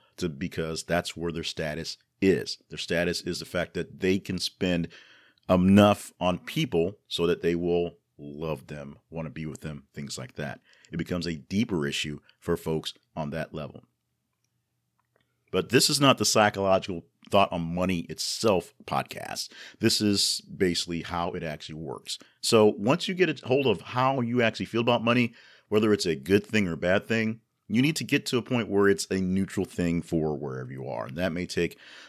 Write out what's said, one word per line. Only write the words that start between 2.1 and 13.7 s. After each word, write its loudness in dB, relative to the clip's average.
is. 2
Their -12
status -2
is -6
the -12
fact -6
that -8
they 2
can -6
spend -2
enough 6
on 0
people -2
so 0
that 2
they 2
will 0
love -8
them, -14
wanna -8
be -10
with -10
them, -12
things -10
like -14
that. -8
It -8
becomes -4
a -4
deeper -2
issue -6
for -2
folks -4
on -6
that -8
level. -12